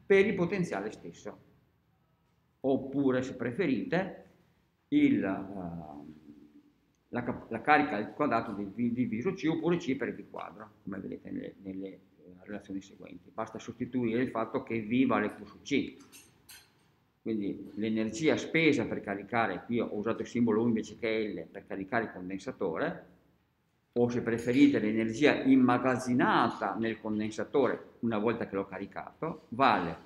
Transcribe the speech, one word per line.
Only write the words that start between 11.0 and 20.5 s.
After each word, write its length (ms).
nelle, 340
nelle, 240
eh, 120
relazioni 380
seguenti. 520
Basta 260
sostituire 640
il 80
fatto 340
che 180
V 240
vale 300
Q 100
su 160
C. 360
Quindi 520
l'energia 640
spesa 480
per 160
caricare, 640
qui 160
ho 120
usato 280
il 80
simbolo 340